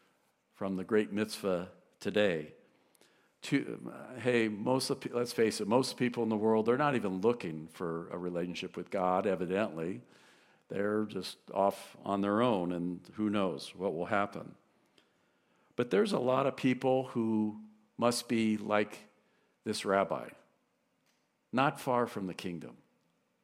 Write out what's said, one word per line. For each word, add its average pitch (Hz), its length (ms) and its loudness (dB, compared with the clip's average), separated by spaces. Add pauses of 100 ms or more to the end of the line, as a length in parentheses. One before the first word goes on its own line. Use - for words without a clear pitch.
(540)
from 98 220 -6
the 92 80 -4
great 107 280 2
mitzvah 98 580 -2 (300)
today. 92 540 0 (920)
To, - 440 -2
uh, 120 340 -14
hey, 117 260 4
most 123 420 0
of 131 100 -2
the 127 100 -8
pe-, 123 60 -6
let's 120 160 -2
face 110 300 2
it, 101 60 -2
most 123 300 4
people 120 260 0
in 110 60 0
the 110 80 2
world, 110 280 4
they're 120 120 4
not 147 180 2
even 98 260 -2
looking 90 520 0
for 82 380 -6
a 87 60 -6
relationship 87 580 -4
with 87 140 -8
God, 92 380 2
evidently. 92 760 -2 (680)
They're 104 380 -2
just 98 320 -8 (160)
off 98 500 0
on 98 180 0
their 101 200 2
own, 98 300 2
and 90 280 -4 (140)
who 107 160 -2
knows 95 460 -2
what 92 180 -2
will 87 140 -4
happen. 101 480 -4 (1200)
But 123 160 0
there's 208 200 4
a 165 80 0
lot 127 280 4
of 131 80 0
people 131 540 2
who 110 500 0 (400)
must 120 280 2
be 110 300 2
like 104 400 0 (680)
this 107 220 -6
rabbi, 95 420 2 (1300)
not 127 260 2
far 120 280 2
from 104 180 -6
the 90 80 -6
kingdom. 87 420 -8 (680)